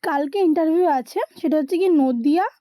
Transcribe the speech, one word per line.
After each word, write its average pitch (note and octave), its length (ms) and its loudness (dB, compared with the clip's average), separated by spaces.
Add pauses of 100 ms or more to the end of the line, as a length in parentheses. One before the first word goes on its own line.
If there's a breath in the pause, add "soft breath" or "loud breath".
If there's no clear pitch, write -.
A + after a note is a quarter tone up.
কালকে D4 340 -4 (120)
ইন্টারভিউ D#4+ 380 2 (120)
আছে, B3 200 -8 (200)
সেটা D#4 200 -2
হচ্ছে D4+ 220 -4
কি G4 60 2 (160)
নদিয়া C4+ 420 0 (160)